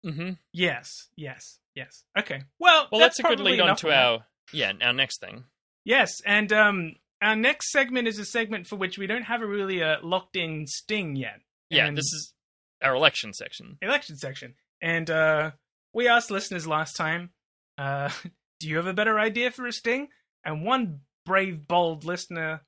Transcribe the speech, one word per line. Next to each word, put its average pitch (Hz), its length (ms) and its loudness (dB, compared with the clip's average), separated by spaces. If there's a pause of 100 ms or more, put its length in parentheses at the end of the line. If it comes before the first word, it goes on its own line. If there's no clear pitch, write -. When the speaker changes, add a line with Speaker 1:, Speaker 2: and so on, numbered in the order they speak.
Speaker 1:
Mm-hmm. 170 260 -8 (220)
Speaker 2:
Yes, 165 360 -2 (260)
yes, - 440 -16 (160)
yes. - 280 -16 (140)
Okay. 139 240 -4 (180)
Well, 320 320 6
Speaker 1:
Well, 214 100 2
Speaker 2:
that's - 160 6
Speaker 1:
that's - 20 -4
a - 40 -2
good 339 40 4 (100)
Speaker 2:
probably 196 160 2
Speaker 1:
lead - 80 4
on 175 80 6
Speaker 2:
enough 202 100 2
Speaker 1:
to 165 80 -2
Speaker 2:
of 151 40 4
that. 135 140 6
Speaker 1:
our, 117 200 2 (280)
yeah, 117 180 -2 (100)
our 120 120 2
next 131 260 -2
thing. 104 260 -16 (400)
Speaker 2:
Yes, 226 240 4 (160)
and, 208 280 2
um, 202 420 4 (260)
our 214 140 2
next 262 360 0
segment 254 360 2
is 214 120 -2
a 202 60 -10
segment 214 420 -4
for 214 100 -8
which 185 200 -4
we 196 100 -6
don't 226 160 -4
have 233 180 -4
a 220 60 -6
really, 190 360 -2
uh, 156 180 2
locked 180 340 -4
in 160 320 -4
sting 180 480 -6
yet. 113 240 -8 (300)
Speaker 1:
Yeah, 139 160 4
Speaker 2:
And 147 120 -4
Speaker 1:
this 143 80 -2
is 156 280 -8 (500)
our 135 120 2
election 135 380 2
section. - 480 -14
Speaker 2:
Election 196 360 -4
section. 135 380 -12 (260)
And, 165 280 -2
uh, 156 420 2 (420)
we 240 140 2
asked 233 240 4
listeners 190 360 -6
last 156 280 -2
time, 170 340 -4 (480)
uh, 139 320 -4 (260)
<laughs> - 240 -20
"Do 156 80 -10
you 156 100 0
have 170 100 0
a 190 60 -2
better 214 260 2
idea 226 320 0
for 247 160 -10
a 233 40 -6
sting?" 247 380 -4 (340)
And 156 220 -6
one 214 360 0 (240)
brave, 185 420 0
bold 165 360 2
listener 165 640 -6